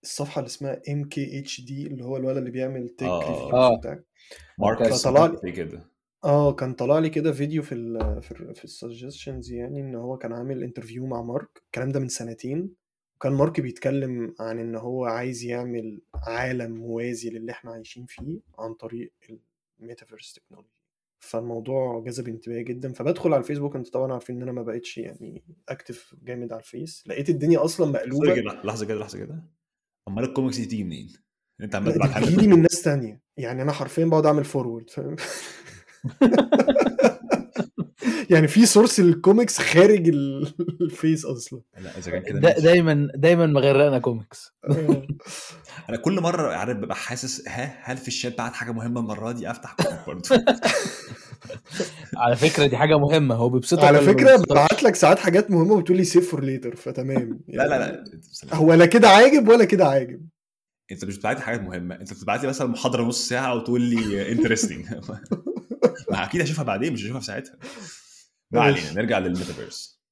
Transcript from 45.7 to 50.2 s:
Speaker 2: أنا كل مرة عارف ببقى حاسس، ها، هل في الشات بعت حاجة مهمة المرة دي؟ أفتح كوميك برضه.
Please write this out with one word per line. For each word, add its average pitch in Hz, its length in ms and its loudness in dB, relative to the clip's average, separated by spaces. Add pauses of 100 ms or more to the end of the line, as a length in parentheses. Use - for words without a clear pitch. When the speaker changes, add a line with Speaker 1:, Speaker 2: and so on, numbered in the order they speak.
Speaker 2:
أنا 110 80 -6
كل 185 240 -2
مرة 165 340 -2
عارف 98 220 -4
ببقى 90 180 -8
حاسس، - 520 -10
ها، 123 440 -10
هل 131 60 -8
في - 100 -14
الشات 123 300 -8
بعت 120 160 -6
حاجة 120 180 -8
مهمة 117 300 -6
المرة 107 300 -8
دي؟ 117 200 -10
أفتح - 220 -14
كوميك 277 340 -4
برضه. - 220 -12